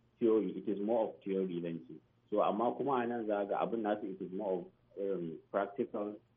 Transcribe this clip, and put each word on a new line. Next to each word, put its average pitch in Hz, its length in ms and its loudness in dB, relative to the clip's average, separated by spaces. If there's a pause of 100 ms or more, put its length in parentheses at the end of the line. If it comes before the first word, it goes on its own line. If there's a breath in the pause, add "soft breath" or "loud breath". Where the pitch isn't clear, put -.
(180)
theory, 110 380 4
it 92 120 -6
is 98 120 0
more 110 280 2
of - 60 -8 (100)
theory 92 380 0
zan 85 160 -4 (100)
ce. 78 60 -14 (360)
So 104 120 4
amma 107 340 4
kuma 131 160 0 (100)
a 117 40 0
nan 117 200 -2
za 104 180 2
ga 101 180 -2
abin 107 200 0
nasu 104 280 0
it 95 100 -8
is 92 120 -8
more 95 260 -2
of 85 80 -8 (320)
irin 87 380 -2 (160)
practical, 104 600 -2 (220)